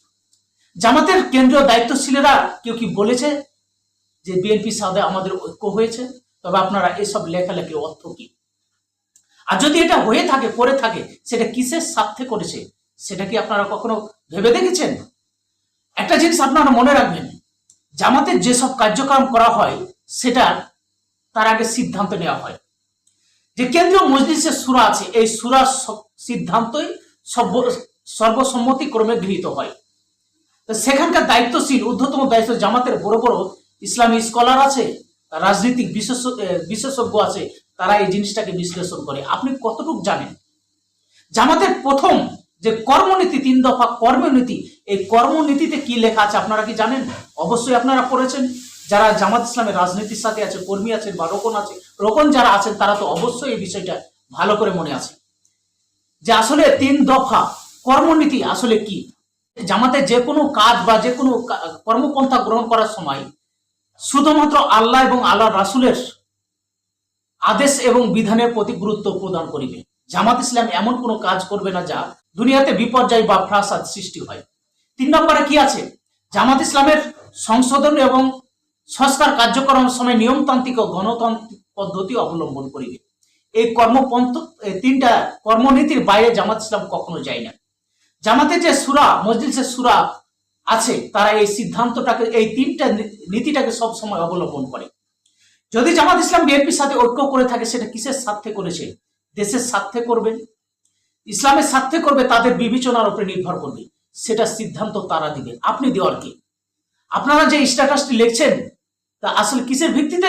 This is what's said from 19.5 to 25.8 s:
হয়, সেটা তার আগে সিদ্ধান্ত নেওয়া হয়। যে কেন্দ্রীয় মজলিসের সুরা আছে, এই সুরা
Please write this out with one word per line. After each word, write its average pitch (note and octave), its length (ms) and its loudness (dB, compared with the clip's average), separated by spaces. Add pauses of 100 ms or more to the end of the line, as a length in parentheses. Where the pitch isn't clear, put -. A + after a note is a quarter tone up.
হয়, - 200 0 (420)
সেটা B3 260 2 (880)
তার A3 180 2
আগে A3 120 -2 (100)
সিদ্ধান্ত F#3+ 360 -4 (100)
নেওয়া - 220 -6
হয়। - 140 -14 (1000)
যে B3 60 0 (100)
কেন্দ্রীয় F4+ 400 4
মজলিসের D4 500 2
সুরা B3 260 2
আছে, G3 160 -4 (140)
এই A3 80 4 (100)
সুরা C4 240 2 (200)